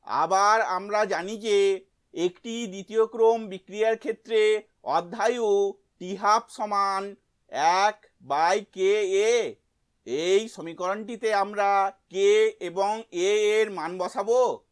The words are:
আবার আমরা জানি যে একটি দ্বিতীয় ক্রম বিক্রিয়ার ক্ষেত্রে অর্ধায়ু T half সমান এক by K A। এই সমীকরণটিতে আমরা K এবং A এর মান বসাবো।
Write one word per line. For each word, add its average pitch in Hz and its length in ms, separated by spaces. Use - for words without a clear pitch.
আবার 190 500
আমরা 208 240
জানি 180 220
যে 208 120
একটি 180 420
দ্বিতীয় 202 300
ক্রম 226 260
বিক্রিয়ার 214 500
ক্ষেত্রে 220 380
অর্ধায়ু 220 560
T - 20
half 214 220
সমান 196 460
এক 214 120
by 170 260
K - 20
A। - 20
এই 196 160
সমীকরণটিতে 202 760
আমরা 202 260
K 170 40
এবং 196 240
A - 20
এর 220 120
মান 165 140
বসাবো। 240 400